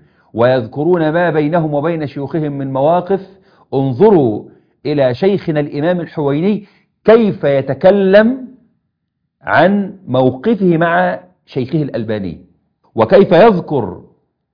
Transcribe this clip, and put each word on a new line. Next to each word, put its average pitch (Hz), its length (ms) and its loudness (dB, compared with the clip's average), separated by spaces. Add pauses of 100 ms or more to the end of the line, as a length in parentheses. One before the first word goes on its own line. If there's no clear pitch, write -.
(340)
ويذكرون 131 760 0
ما 170 200 0
بينهم 156 440 -2
وبين 151 340 -4
شيوخهم 143 440 -6
من 135 220 -8
مواقف، 175 680 -2 (340)
انظروا 135 760 2 (360)
إلى 135 280 0
شيخنا 170 460 -2
الإمام 147 400 -2
الحويني 160 680 -4 (400)
كيف 220 380 2
يتكلم 190 1040 2 (960)
عن 185 680 0
موقفه 165 680 0
مع 165 420 0 (260)
شيخه 143 360 -4
الألباني، 107 640 -8 (500)
وكيف 190 360 4
يذكر 160 680 2 (520)